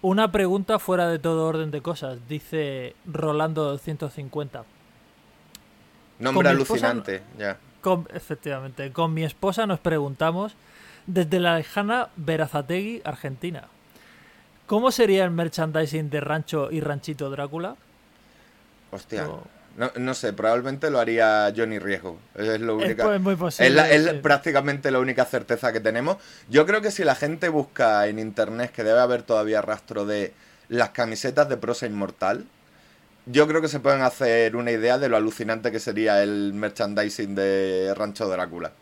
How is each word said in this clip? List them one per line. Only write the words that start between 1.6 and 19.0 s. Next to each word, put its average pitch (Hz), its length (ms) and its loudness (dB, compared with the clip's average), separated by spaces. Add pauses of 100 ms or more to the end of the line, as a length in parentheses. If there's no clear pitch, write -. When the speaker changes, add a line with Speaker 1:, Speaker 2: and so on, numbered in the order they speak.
Speaker 1:
de 147 120 -6
cosas", 143 360 -6 (120)
dice 143 680 -6 (100)
Rolando 151 720 -2
ciento 151 320 -8
cincuenta. 139 540 -10 (1600)
Speaker 2:
Nombre 143 300 2
Speaker 1:
"Con 135 80 6
mi 135 60 0
esposa 120 280 0
Speaker 2:
alucinante, 98 320 -6 (140)
ya. 101 200 -6 (240)
Speaker 1:
con... 180 320 -2
efectivamente, 139 800 -10
con 165 200 -2
mi 160 100 -2
esposa 196 440 -2
nos 185 120 -2
preguntamos, 165 760 -2 (540)
desde 180 320 0
la 170 180 2
lejana 208 580 -2
Verazategui, 160 880 -4
Argentina, 147 600 -10 (1000)
¿cómo 233 260 2
sería 196 340 4
el 180 60 0
merchandising 156 800 -2
de 143 120 -2
Rancho 151 500 -2
y 160 80 -2
Ranchito 143 500 -6
Drácula?". 151 460 -8 (1160)
Speaker 2:
Hostia. 95 380 -8